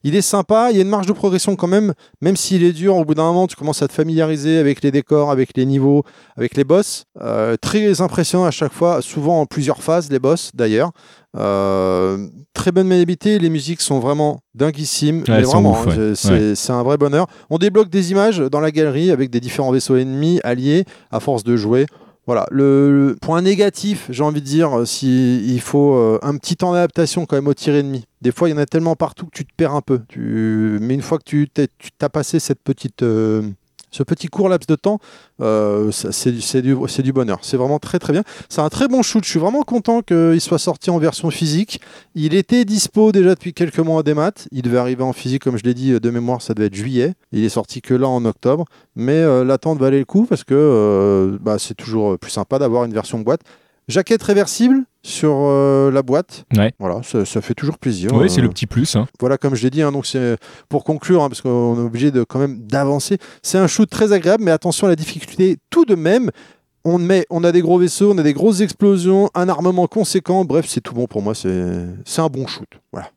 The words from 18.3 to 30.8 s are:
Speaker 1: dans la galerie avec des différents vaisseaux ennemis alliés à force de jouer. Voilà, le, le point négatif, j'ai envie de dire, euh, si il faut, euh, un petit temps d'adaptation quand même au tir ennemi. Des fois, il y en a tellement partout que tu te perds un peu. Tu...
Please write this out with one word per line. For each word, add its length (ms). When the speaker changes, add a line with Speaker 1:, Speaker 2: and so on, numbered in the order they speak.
Speaker 1:
dans 220
la 100
galerie 400
avec 200
des 100
différents 320
vaisseaux 240
ennemis 480
alliés 400
à 100
force 220
de 140
jouer. 300
Voilà, 240
le, 580
le 120
point 220
négatif, 680
j'ai 120
envie 180
de 60
dire, 320
euh, 80
si 580
il 160
faut, 340
euh, 280
un 140
petit 200
temps 160
d'adaptation 540
quand 100
même 120
au 60
tir 200
ennemi. 300
Des 100
fois, 160
il 40
y 20
en 40
a 80
tellement 300
partout 300
que 100
tu 80
te 100
perds 200
un 80
peu. 260
Tu... 720